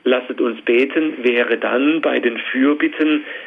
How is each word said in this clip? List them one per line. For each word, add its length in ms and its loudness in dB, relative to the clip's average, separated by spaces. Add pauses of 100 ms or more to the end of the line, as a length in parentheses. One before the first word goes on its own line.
„Lasset 360 0
uns 220 -2
beten“, 600 0
wäre 360 2
dann 420 2
bei 200 0
den 180 -2
Fürbitten 840 0 (220)